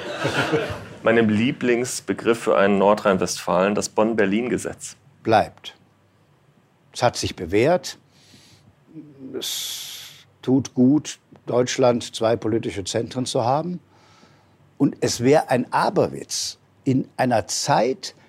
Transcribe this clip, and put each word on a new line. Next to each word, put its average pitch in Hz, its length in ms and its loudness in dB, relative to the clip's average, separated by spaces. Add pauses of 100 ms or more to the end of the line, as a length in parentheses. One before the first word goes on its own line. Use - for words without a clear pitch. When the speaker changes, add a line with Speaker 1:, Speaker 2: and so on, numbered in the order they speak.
(500)
Speaker 1:
<laughs> - 520 -6
meinem 113 280 4
Lieblingsbegriff 117 1080 0
für - 200 2
einen 98 180 4
Nordrhein-Westfalen, 98 960 2
das 101 140 -4
Bonn-Berlin-Gesetz. 110 1080 -2 (280)
Speaker 2:
Bleibt. - 520 0 (1160)
Es - 100 -4
hat 120 140 2
sich - 180 -6
bewährt. 113 600 0 (1400)
Es - 840 -10 (160)
tut 131 320 0
gut, 139 460 2 (260)
Deutschland 123 720 0
zwei 113 180 0
politische 110 500 -4
Zentren 117 420 -4
zu 127 180 -2
haben. 160 340 -2 (1000)
Und 139 220 2
es 117 200 -2
wäre 135 300 4
ein 123 200 0
Aberwitz, 139 880 -2 (260)
in 131 220 0 (120)
einer 123 280 0
Zeit - 680 -2 (140)